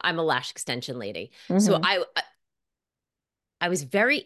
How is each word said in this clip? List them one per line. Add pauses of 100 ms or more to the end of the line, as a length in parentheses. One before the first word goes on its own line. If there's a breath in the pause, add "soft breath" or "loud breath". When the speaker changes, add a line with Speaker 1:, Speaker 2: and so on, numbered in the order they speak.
Speaker 1:
I'm
a
lash
extension
lady. (280 loud breath)
So
Speaker 2:
Mm-hmm.
Speaker 1:
I, (120)
I, (1400)
I
was
very